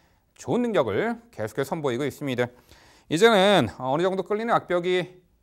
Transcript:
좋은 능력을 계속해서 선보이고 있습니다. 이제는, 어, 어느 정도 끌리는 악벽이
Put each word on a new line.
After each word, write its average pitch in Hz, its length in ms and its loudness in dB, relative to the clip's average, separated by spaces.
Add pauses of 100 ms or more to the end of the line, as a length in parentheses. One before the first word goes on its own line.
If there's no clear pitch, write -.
(340)
좋은 208 280 -2
능력을 196 580 0 (100)
계속해서 113 380 -6
선보이고 143 380 -4
있습니다. 123 400 -4 (640)
이제는, 190 580 4 (100)
어, 131 140 -4
어느 151 80 0
정도 185 220 -2
끌리는 214 300 -4
악벽이 180 720 -2 (200)